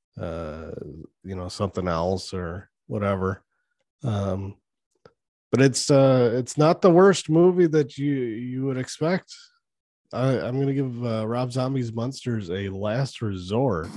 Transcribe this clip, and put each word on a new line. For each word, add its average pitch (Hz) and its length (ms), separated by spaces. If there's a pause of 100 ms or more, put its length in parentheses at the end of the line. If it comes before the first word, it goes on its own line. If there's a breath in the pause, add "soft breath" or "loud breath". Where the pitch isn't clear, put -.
(220)
uh, 82 480 (540)
you 95 120
know, 90 120
something 92 400
else 90 480
or 90 340 (160)
whatever. 98 580 (600)
Um, 98 540 (920)
but 120 100
it's, 135 280
uh, 131 460
it's 123 200
not 156 280
the 190 80
worst 180 400
movie 175 340
that 151 320
you, 143 160
you 123 520
would 135 120
expect. 156 560 (800)
I, 127 260
I'm 120 200
gonna 139 140
give, 127 300
uh, 110 240
Rob 123 240
Zombie's 127 400
Munsters 113 600
a 98 180
last 104 520
resort. 98 760